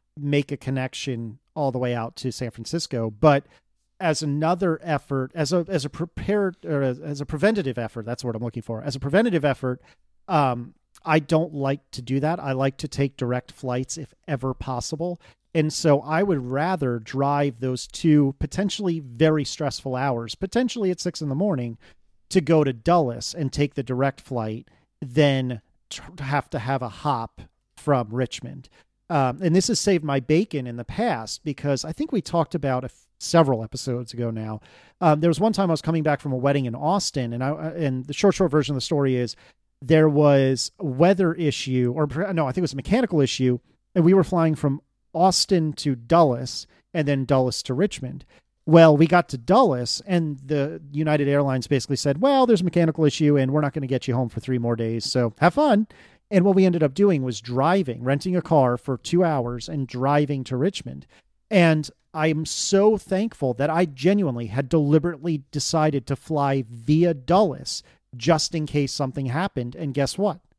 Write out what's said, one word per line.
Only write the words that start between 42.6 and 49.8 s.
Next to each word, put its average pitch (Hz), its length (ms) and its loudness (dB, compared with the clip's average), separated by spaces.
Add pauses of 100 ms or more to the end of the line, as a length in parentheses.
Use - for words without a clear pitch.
was 156 100 -2
a 135 40 -10
mechanical 185 440 0
issue, 127 400 2 (340)
and 170 100 4
we 180 100 8
were 190 100 6
flying 165 320 2
from 143 240 -2 (340)
Austin 170 600 2
to 143 200 -2
Dulles 127 720 2 (260)
and 156 140 -2
then 135 200 0
Dulles 131 360 2
to 131 120 -6
Richmond. 139 500 -4 (400)
Well, 160 320 8
we 156 100 6
got 170 220 2
to 135 100 -8
Dulles, 131 640 2